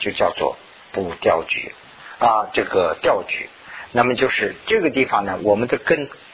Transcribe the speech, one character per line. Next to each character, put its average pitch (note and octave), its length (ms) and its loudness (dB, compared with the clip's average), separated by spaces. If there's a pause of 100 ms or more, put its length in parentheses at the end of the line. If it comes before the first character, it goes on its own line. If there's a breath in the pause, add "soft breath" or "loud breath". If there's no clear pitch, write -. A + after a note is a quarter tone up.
就 G#2 100 -4
叫 F#2 220 0
做 - 260 -4 (340)
不 F2+ 280 -4
掉 E2 240 2
举 - 280 -6 (460 loud breath)
啊， A2 340 2
这 G#2+ 120 0
个 E2+ 360 0
掉 G#2 220 2
举。 - 260 -8 (440 loud breath)
那 A#2+ 100 4
么 B2 140 0
就 B2+ 120 2
是 G2 280 -2 (100)
这 A3 140 2
个 D#3+ 100 2
地 B2+ 140 2
方 G#2 200 0
呢， F#2+ 200 -4
我 G#2 100 6
们 A#2 140 0
的 C#3 100 0
根 D3 320 0 (240)